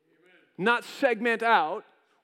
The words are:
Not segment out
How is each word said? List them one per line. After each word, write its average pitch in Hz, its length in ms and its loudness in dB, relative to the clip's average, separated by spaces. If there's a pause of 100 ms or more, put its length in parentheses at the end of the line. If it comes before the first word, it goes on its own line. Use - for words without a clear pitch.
(560)
Not 226 280 0
segment 233 580 -2
out 208 420 2 (400)